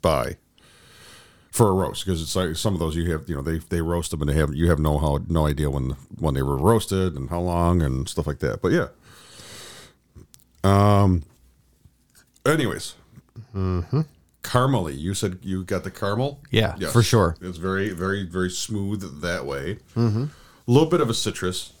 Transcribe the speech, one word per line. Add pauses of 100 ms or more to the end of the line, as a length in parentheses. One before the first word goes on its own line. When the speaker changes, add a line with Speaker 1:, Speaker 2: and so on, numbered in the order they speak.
Speaker 1:
buy (1120)
for
a
roast,
'cause
it's
like
some
of
those
you
have,
you
know,
they,
they
roast
them
and
they
have,
you
have
no
how,
no
idea
when, (240)
when
they
were
roasted
and
how
long
and
stuff
like
that.
But
yeah. (1800)
Um. (1200)
Anyways. (600)
Speaker 2:
Mm-hmm. (420)
Speaker 1:
Caramely.
You
said
you
got
the
caramel? (120)
Speaker 2:
Yeah,
Speaker 1:
Yes.
Speaker 2:
for
sure.
Speaker 1:
It's
very,
very,
very
smooth
that
way. (160)
Speaker 2:
Mm-hmm. (440)
Speaker 1:
A
little
bit
of
a
citrus